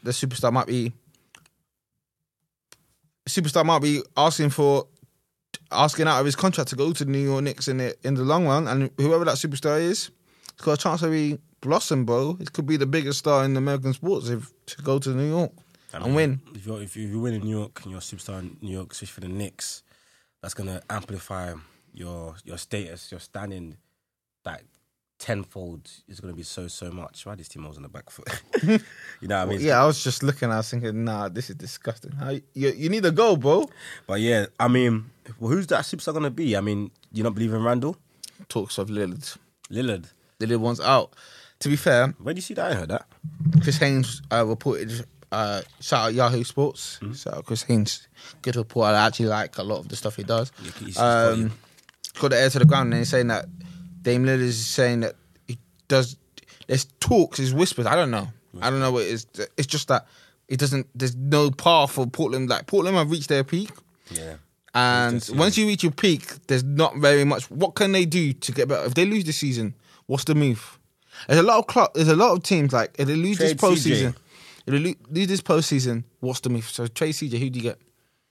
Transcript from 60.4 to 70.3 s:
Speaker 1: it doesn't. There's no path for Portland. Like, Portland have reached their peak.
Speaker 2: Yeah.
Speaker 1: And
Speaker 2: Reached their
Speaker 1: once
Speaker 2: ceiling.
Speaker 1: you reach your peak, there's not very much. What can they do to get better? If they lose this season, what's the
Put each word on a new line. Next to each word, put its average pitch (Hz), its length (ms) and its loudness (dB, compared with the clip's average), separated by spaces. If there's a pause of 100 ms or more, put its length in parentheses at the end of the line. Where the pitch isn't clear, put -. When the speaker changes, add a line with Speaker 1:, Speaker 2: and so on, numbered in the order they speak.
Speaker 1:
it 135 100 -2
doesn't. 135 360 0
There's 123 200 -2
no 143 360 2
path 139 420 4
for 131 140 -2
Portland. 127 420 -2
Like, 120 180 -2
Portland 190 300 2
have 156 140 2
reached 156 180 -4
their 139 160 2
peak. 185 260 -4 (400)
Speaker 2:
Yeah. 80 240 -10 (400)
Speaker 1:
And 123 400 4
Speaker 2:
Reached 117 140 -4
their 123 100 -2
Speaker 1:
once 185 160 4
Speaker 2:
ceiling. 214 140 4
Speaker 1:
you 208 40 2
reach 196 120 -2
your 160 80 2
peak, - 560 0
there's 127 160 2
not 143 320 2
very 143 280 6
much. 131 260 0
What 160 260 -2
can 196 160 2
they 185 120 4
do 160 280 2
to - 200 -6
get 127 160 0
better? 107 180 0
If 123 80 -4
they 170 100 4
lose 202 200 2
this 156 120 -2
season, 120 380 -2 (320)
what's 131 180 -2
the 156 100 2